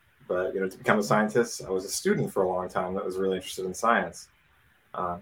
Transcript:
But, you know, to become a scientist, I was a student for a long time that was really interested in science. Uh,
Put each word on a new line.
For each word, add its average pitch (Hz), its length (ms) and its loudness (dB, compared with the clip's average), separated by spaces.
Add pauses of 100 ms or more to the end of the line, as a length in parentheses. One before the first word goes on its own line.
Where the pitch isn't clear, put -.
(280)
But, 90 260 0
you 95 60 -2
know, 95 100 0
to - 80 -10
become 107 220 2
a 101 40 2
scientist, 107 640 2
I 92 60 -6
was 95 120 0
a 101 60 -10
student 156 420 0
for 98 120 2
a 90 40 2
long 90 220 -2
time 92 240 -2
that 98 100 -2
was 92 140 -4
really 95 200 2
interested 92 280 -8
in 90 80 -4
science. 110 540 0 (680)
Uh, 87 280 -4